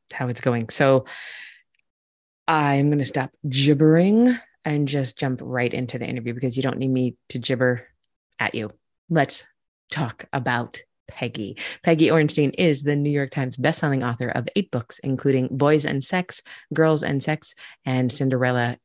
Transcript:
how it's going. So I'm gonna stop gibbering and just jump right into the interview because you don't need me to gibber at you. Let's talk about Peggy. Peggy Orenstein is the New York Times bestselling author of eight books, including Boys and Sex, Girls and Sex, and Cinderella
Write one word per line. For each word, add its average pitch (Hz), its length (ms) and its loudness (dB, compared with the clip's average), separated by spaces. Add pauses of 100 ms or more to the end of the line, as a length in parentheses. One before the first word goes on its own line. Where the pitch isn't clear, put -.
(140)
how 127 140 -4
it's 120 120 -6
going. 117 300 -2
So 135 340 4 (1400)
I'm 143 400 4
gonna 147 160 2
stop 131 280 -4 (140)
gibbering 156 880 4 (300)
and 147 240 0
just 135 300 -4
jump 127 240 -4
right 123 300 -2
into 123 260 -6
the 120 100 -8
interview 120 240 -6
because 123 240 -4
you 131 60 -2
don't 135 160 -2
need 131 120 -2
me 127 260 0 (120)
to 131 100 -8
gibber 123 480 -2 (520)
at - 160 -2
you. 107 160 -6 (400)
Let's 156 340 0 (460)
talk 135 420 -6
about 120 480 -4 (280)
Peggy. 110 500 -8 (240)
Peggy 165 240 4
Orenstein 147 500 2
is 147 280 2
the 147 100 0
New 143 160 0
York 139 220 -2
Times 131 240 -4
bestselling 135 520 0
author 120 200 -4
of 123 260 -4
eight 202 160 -2
books, - 300 -8
including 131 500 0
Boys 143 340 2
and 139 200 -2
Sex, - 360 -4 (320)
Girls 156 300 2
and 139 180 -2
Sex, - 360 -6 (280)
and 127 280 0
Cinderella 123 720 0